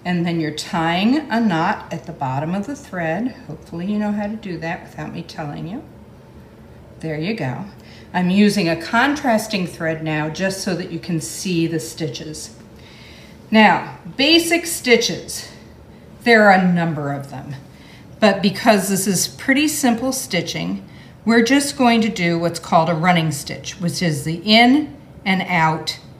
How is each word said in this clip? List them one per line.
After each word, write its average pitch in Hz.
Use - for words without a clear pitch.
And 175
then 170
you're 151
tying 180
a 226
knot 185
at 165
the 170
bottom 147
of 202
the 285
thread. 180
Hopefully 170
you 208
know 208
how 208
to 220
do 185
that 165
without -
me 165
telling 156
you. 226
There 156
you 170
go. 156
I'm 180
using 202
a 165
contrasting 233
thread 160
now 156
just 190
so 180
that 180
you 165
can 165
see 165
the 160
stitches. -
Now, 208
basic 339
stitches. -
There 220
are -
a 185
number 160
of 135
them, 131
but 196
because 202
this 196
is 185
pretty 285
simple 262
stitching, 180
we're 233
just 277
going 233
to 214
do 170
what's 170
called 165
a 175
running 165
stitch, -
which 175
is 151
the 160
in 240
and 190
out 160